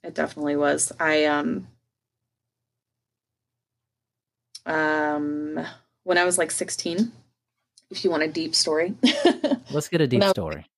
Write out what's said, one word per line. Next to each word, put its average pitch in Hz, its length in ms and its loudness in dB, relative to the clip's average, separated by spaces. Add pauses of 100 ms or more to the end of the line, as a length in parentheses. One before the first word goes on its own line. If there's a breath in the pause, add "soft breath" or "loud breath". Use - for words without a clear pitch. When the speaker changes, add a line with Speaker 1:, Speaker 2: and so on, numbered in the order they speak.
Speaker 1:
it 165 120 -14
definitely 147 420 -2
was. 147 420 0
I, 156 280 2
um, 147 420 -2 (3000)
um, 151 1000 -2 (380 loud breath)
when 180 160 2
I 175 60 4
was, 180 140 2
like, 160 120 0
sixteen, 185 640 -4 (800)
if - 140 -10
you 180 60 2
want 156 140 2
a 160 40 -2
deep 160 260 -6
story. 165 400 0 (400)
<laughs> - 360 -4
Speaker 2:
Let's 147 180 -4
get 165 120 0
a 147 60 6
deep 123 140 4
Speaker 1:
When 196 80 4
I 190 40 4
Speaker 2:
story. 78 340 -4 (120)